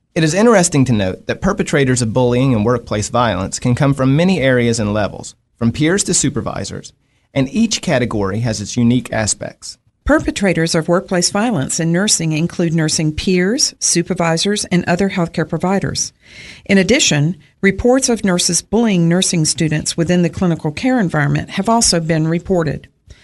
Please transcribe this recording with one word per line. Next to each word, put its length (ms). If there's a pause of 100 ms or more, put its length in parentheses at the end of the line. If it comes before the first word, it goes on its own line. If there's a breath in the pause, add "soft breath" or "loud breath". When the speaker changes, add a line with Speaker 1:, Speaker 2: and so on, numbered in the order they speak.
(140)
Speaker 1:
It 100
is 120
interesting 500
to 80
note 320
that 160
perpetrators 640
of 100
bullying 400
and 100
workplace 460
violence 480
can 160
come 220
from 200
many 240
areas 400
and 140
levels, 400 (220)
from 160
peers 320
to 100
supervisors, 800 (400)
and 160
each 320
category 600
has 200
its 160
unique 340
aspects. 680 (240)
Speaker 2:
Perpetrators 680
of 140
workplace 440
violence 500
in 100
nursing 400
include 420
nursing 400
peers, 680
supervisors, 840
and 220
other 240
healthcare 400
providers. 640 (500 loud breath)
In 140
addition, 600 (220 soft breath)
reports 480
of 160
nurses 380
bullying 480
nursing 340
students 540
within 240
the 80
clinical 420
care 260
environment 520
have 180
also 320
been 300
reported. 580 (360 loud breath)